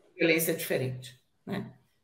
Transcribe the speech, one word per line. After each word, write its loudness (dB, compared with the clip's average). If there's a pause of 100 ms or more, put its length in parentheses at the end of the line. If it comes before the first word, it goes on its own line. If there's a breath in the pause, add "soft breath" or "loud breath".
(160)
violência 4
é 2
diferente, -4 (240)
né? -8 (300)